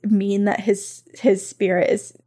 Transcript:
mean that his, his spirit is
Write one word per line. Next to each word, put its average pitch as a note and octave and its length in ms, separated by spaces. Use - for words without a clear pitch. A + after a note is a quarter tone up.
mean G3+ 420
that G3+ 140
his, G3 440
his G3 340
spirit F#3 440
is - 200